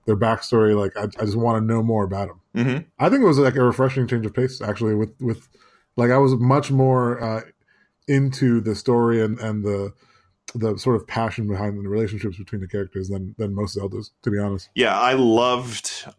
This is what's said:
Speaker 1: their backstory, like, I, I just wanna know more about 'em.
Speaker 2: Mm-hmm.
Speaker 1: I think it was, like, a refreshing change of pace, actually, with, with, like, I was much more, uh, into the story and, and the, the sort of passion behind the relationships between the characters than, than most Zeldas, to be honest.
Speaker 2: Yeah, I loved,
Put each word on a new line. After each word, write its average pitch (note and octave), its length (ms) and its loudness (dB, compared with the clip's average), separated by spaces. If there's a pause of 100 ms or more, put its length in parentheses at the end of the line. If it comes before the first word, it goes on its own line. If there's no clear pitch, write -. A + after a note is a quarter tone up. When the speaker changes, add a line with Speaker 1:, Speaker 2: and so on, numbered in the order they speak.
Speaker 1:
their G#2+ 120 2
backstory, A2 640 2
like, G2 180 -2
I, G#2 80 -4 (160)
I A2 40 -2
just G#2+ 120 -2
wanna A#2 260 2
know A2+ 200 0
more A2 220 0
about G2 240 -4
'em. - 120 -20 (140)
Speaker 2:
Mm-hmm. C3 240 0 (200)
Speaker 1:
I D3+ 100 2
think C4 140 4
it A3 40 6
was, D3 120 6
like, C3 180 4
a C3 80 2
refreshing C3 420 2
change A2+ 200 -2
of G#2 80 -8
pace, C3 260 -2
actually, G#2+ 340 -2
with, G#2+ 260 -2
with, A#2 280 -6 (480)
like, A#2+ 140 4
I B2+ 80 4
was C3+ 180 4
much C3+ 340 2
more, B2+ 500 2
uh, A2+ 200 -4 (680)
into C3+ 520 2
the G#2 160 -2
story A#2 440 2
and, G#2+ 200 0
and G#2+ 240 -6
the, G2+ 280 -4 (600)
the A2 240 -2
sort B2+ 160 0
of - 140 -4
passion A2+ 400 -4
behind G2+ 360 -4
the G2 40 -8
relationships G#2 500 -4
between G2+ 220 -10
the F#2 80 -10
characters G2 400 -8
than, G2 280 -8
than G#2 160 -6
most G2+ 240 -6
Zeldas, G2+ 340 -8 (120)
to - 80 -4
be G2+ 80 -2
honest. G2+ 380 -4
Speaker 2:
Yeah, A2+ 200 2
I B2 180 2
loved, B2 920 0 (120)